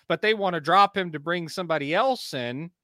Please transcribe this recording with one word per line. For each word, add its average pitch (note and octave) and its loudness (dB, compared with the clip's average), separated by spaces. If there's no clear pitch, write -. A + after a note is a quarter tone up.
but E3 -2
they G#3+ 2
wanna F#3+ -2
drop F#3+ 4
him F3+ -2
to D3+ -8
bring E3+ -4
somebody D#3+ -2
else B3 0
in, C3 -6